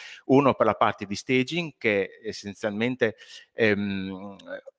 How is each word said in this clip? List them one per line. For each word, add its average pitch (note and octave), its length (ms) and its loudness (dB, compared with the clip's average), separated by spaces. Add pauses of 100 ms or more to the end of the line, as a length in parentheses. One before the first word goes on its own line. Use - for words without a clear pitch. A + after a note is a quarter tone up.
(260)
uno C3+ 280 6
per A#2 120 2
la G#2 80 4
parte G#2+ 320 0
di G2+ 80 -8
staging C#3 640 -2
che G2+ 460 0
essenzialmente, G#2+ 880 -4 (380)
ehm, G2 840 -2 (420)